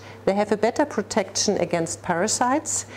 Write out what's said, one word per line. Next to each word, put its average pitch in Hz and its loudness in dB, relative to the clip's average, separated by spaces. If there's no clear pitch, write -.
They 190 4
have 208 2
a 214 2
better 220 2
protection 208 0
against 170 -2
parasites, 240 0